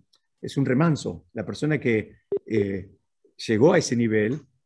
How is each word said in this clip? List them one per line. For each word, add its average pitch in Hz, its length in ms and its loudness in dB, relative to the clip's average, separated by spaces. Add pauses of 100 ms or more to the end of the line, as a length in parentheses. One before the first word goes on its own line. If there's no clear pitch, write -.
(400)
es - 160 -12
un 139 100 0
remanso. 127 640 0
La 110 120 -6
persona 143 340 -4
que, 110 380 -2 (300)
eh, 98 440 -2 (560)
llegó 120 260 4
a 185 60 4
ese 127 180 0
nivel 110 380 2 (320)